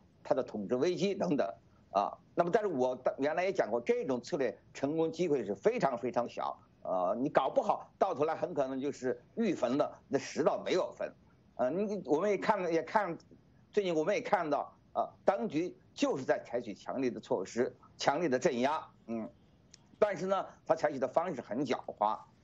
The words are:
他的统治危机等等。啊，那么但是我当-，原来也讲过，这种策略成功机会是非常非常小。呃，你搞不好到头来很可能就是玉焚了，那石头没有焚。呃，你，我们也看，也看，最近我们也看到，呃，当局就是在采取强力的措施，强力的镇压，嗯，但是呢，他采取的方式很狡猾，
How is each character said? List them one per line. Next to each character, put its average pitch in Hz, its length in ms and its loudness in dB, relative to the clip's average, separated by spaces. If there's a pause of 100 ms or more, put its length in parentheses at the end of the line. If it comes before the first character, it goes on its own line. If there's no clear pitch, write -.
(240)
他 - 100 2
的 131 80 0
统 107 240 -6
治 123 120 0
危 170 180 2
机 185 180 0
等 143 220 0
等。 113 180 0 (400)
啊， - 240 2 (160)
那 170 120 2
么 175 40 -2
但 214 140 2
是 208 40 0
我 127 280 0
当-， - 240 0
原 147 160 0
来 175 80 0
也 196 80 0
讲 107 180 2
过， 117 120 0
这 240 240 0
种 131 160 0
策 - 160 -6
略 123 200 0 (160)
成 143 220 -2
功 160 160 2
机 175 160 0
会 139 160 2
是 98 100 -2
非 233 240 2
常 135 200 2
非 123 120 -2
常 120 200 0
小。 69 280 -6 (260)
呃， 90 360 0
你 139 80 0
搞 147 220 2
不 262 120 2
好 185 360 -2
到 190 180 0
头 135 80 0
来 156 100 0
很 170 200 -4
可 143 120 0
能 135 140 -6
就 143 140 -2
是 - 280 -4 (140)
玉 208 180 0
焚 123 240 0
了， 139 300 -2
那 135 100 0
石 - 240 -4
头 175 220 0
没 98 80 -2
有 170 260 0
焚。 82 140 -6 (440)
呃， 127 140 0
你， 196 360 -2
我 143 160 2
们 208 80 2
也 190 80 2
看， 180 340 0
也 160 100 2
看， 175 360 0 (560)
最 208 100 2
近 175 100 0
我 156 120 2
们 196 100 2
也 151 60 0
看 170 280 2
到， 135 240 0 (200)
呃， 117 120 0 (200)
当 202 200 2
局 165 300 -2 (180)
就 254 240 2
是 131 60 -6
在 139 220 2
采 123 160 -4
取 104 120 -8
强 98 280 -6
力 127 80 2
的 107 100 -8
措 98 260 -2
施， - 300 -2 (220)
强 151 240 2
力 170 80 0
的 127 100 2
镇 127 220 2
压， 147 200 2 (260)
嗯， 113 220 -6 (720)
但 202 160 4
是 165 120 -4
呢， 190 180 0 (200)
他 165 80 4
采 151 200 0
取 135 40 -6
的 127 80 0
方 165 300 0
式 - 60 -8
很 131 240 -4
狡 120 120 -2 (100)
猾， 104 300 0 (260)